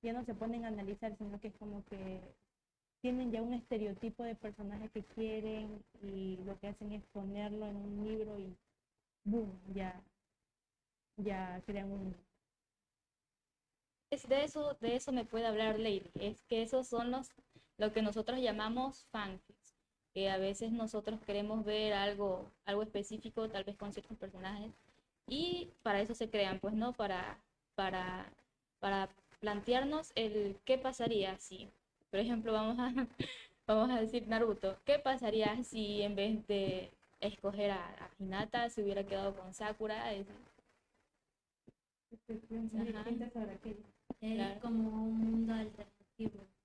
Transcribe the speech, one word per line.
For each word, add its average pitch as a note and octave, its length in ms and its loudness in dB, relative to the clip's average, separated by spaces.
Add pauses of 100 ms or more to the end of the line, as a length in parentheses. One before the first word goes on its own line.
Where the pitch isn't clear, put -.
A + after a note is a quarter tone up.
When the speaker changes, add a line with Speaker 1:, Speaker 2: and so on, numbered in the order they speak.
Speaker 1:
Ya A#3 120 -2
no A#3+ 100 -2
se A3+ 100 -4
ponen A3+ 320 -2
a A3+ 40 -4
analizar, G#3 480 -4
sino G3+ 220 -6
que G#3+ 100 -8
es G3+ 80 -14
como G#3 280 -8
que F#3+ 340 -8 (840)
tienen B3 300 0
ya A3+ 120 0
un A#3+ 100 -2
estereotipo A3 680 -2
de A#3 120 -4
personaje G#3 540 -8
que G#3 140 -6
quieren G#3+ 800 -4 (180)
y F#3+ 440 -4
lo G3 140 -6
que G3+ 100 -6
hacen G#3 240 -8
es G#3 100 -8 (100)
ponerlo G#3 540 -4
en G3+ 80 -6
un G3+ 320 -4
libro G#3+ 320 -2
y F#3+ 160 -8 (680)
¡boom! G#3 280 2 (240)
Ya, F#3 260 -4 (1160)
ya F#3+ 500 -2
crean G3 240 -4
un F#3+ 240 -4 (1900)
Speaker 2:
Es - 180 -4
de C4+ 180 6
eso, D4 360 0
de A#3 140 2
eso C4 160 0
me A#3+ 140 2
puede A3+ 200 0
hablar G#3+ 340 4
Lady. G#3 300 0 (100)
Es G#3+ 180 -2 (100)
que A3+ 160 2
esos B3+ 240 0
son A#3 240 0
los, B3+ 180 -2 (480)
lo G#3+ 140 4
que A3 100 2
nosotros G#3+ 380 2
llamamos A#3 720 2
fanfics, - 640 -8 (380)
que G3 160 2
a F#3+ 80 2
veces G3+ 340 0
nosotros A3 500 -2
queremos G#3 440 0
ver G#3+ 280 4
algo, G3 560 2 (160)
algo G#3 180 2
específico, G#3+ 680 -4
tal G3+ 160 -4
vez G3+ 100 -6
con G3+ 180 -6
ciertos G#3 240 -10
personajes, G3 540 -8 (560)
y F4 420 -2 (140)
para G3+ 180 4
eso A3 140 -2
se A3+ 140 -2
crean, F#3+ 300 2
pues, G#3 140 -2
¿no? A#3 200 2
Para, G3 440 -2 (380)
para, F#3 560 -2 (480)
para G3 300 2 (320)
plantearnos B3 720 2
el G#3 480 2
qué C4 140 4
pasaría A#3 640 2
si, - 280 -12 (440)
por F#3+ 100 2
ejemplo, A3+ 320 2
vamos A3 260 4
a, B3 140 2
<laughs> B3+ 260 0 (480)
vamos A3 220 8
a B3+ 100 4
decir A3 280 2
Naruto, G#3+ 580 2
¿qué C#4+ 140 8
pasaría A3+ 640 4
si G#3 380 0
en G3+ 120 2
vez G#3+ 320 2
de F#3+ 440 0 (280)
escoger G3+ 520 0
a, F#3 120 0 (220)
a F#3 40 -12 (100)
Hinata G#3+ 500 0
se A3 140 -2
hubiera G3 220 2
quedado G3 300 0
con F#3+ 180 -12
Sakura? G#3+ 600 -2
Es G3 140 -4 (1800)
Speaker 1:
Este, A3+ 240 -10 (120)
piensa A3 340 -2
Speaker 2:
Ajá. G#3+ 280 -2
Speaker 1:
distinto A#3 300 -2
sobre G#3 120 -2
aquello. G#3 320 -8 (380)
Speaker 3:
Es A3 140 0
Speaker 2:
Claro. G3 260 0
Speaker 3:
como A3 420 2
un A3+ 160 2
mundo A3+ 340 4
alternativo. G#3+ 920 -4 (180)